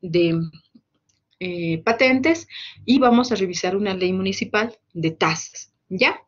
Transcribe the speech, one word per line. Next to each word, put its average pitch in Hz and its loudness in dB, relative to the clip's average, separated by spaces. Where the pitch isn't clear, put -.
de, 170 0
eh, 170 -4
patentes 262 2
y 254 4
vamos 247 4
a 226 0
revisar 180 -2
una 202 -2
ley 185 -2
municipal 196 -2
de 160 -2
tasas, - -4
¿ya? 254 -2